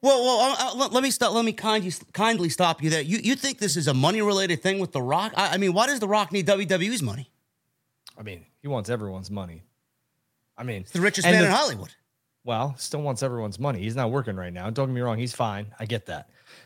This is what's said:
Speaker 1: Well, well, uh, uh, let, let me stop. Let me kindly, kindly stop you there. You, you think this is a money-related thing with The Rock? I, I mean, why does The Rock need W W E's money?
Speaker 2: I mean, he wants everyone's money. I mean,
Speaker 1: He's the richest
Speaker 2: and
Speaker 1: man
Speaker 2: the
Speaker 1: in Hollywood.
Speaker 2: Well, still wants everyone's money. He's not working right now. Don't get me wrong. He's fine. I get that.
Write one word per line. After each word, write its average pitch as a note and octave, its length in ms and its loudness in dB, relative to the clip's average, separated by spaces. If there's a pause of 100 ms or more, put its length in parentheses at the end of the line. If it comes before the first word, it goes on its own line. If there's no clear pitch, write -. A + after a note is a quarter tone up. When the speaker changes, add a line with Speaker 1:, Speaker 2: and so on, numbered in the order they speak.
Speaker 1:
Well, C4 200 4
well, B3 180 4
uh, C4 200 4
uh, B3 160 -2
let, B3 160 0
let B3+ 120 4
me C4+ 80 2
stop. G#3 220 2
Let A#3 120 2
me G#3+ 80 0
kindly, G#3+ 400 -2 (180)
kindly G3 380 0
stop E3 340 2
you D#3 60 2
there. D#3+ 120 2
You, F3 180 -2
you B3+ 160 0
think C4+ 240 -4
this F3 180 0
is D3 100 0
a C#3+ 60 2
money-related F#3+ 680 2
thing F#3+ 180 0
with F#3 120 -4
The C3+ 100 -2
Rock? E3 360 0
I, F#3 160 2
I F#3 40 0
mean, F#3+ 160 2
why A3 140 4
does C#4 120 0
The G#3 80 -2
Rock G3+ 240 2
need F#3+ 140 0
W G3 220 2
W F#3+ 240 0
E's A#3 100 -2
money? B2 300 -6 (840)
Speaker 2:
I - 40 -18
mean, F#2 240 -12 (160)
he C#3+ 60 -12
wants A2+ 220 -4
everyone's G2 420 -6
money. F2+ 320 -10 (920)
I A2+ 60 -16
mean, A2+ 200 -8
Speaker 1:
He's - 100 -16
the F3 100 -2
richest G3 240 0
Speaker 2:
and F3 80 8
Speaker 1:
man G#3+ 120 8
Speaker 2:
the D3+ 40 4
Speaker 1:
in F#3+ 60 4
Hollywood. A3+ 400 -2 (480)
Speaker 2:
Well, B2 340 -2
still - 240 -8
wants C3+ 220 -4
everyone's A2+ 340 -4
money. B2+ 220 -2
He's A2+ 160 -4
not A#2+ 160 0
working A#2 240 -2
right F2+ 180 -8
now. F2+ 160 -8
Don't C3 200 -2
get B2+ 40 -2
me B2 80 -2
wrong. A#2 160 0
He's B2 160 -4
fine. G#2 460 -4
I A2+ 60 -8
get A2+ 220 -6
that. D#2+ 220 -12 (360)